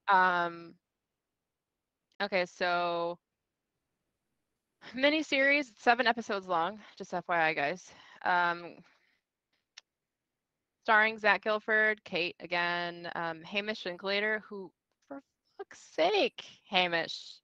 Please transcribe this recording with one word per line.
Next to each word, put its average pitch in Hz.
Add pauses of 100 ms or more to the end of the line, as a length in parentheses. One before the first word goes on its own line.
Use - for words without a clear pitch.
Um, 175 (1500)
okay, 196
so 175 (1800)
miniseries, 285 (100)
seven 240
episodes 220
long, 180 (180)
just 190
F 175
Y 170
I, 160
guys. 151 (400)
Um, 175 (2000)
starring 220
Zach 208
Gilford, 214
Kate 175
again, 175
um, 165
Hamish 208
Linklater, 202
who, 196 (380)
for 277 (360)
fuck's - (160)
sake, 349 (260)
Hamish. 175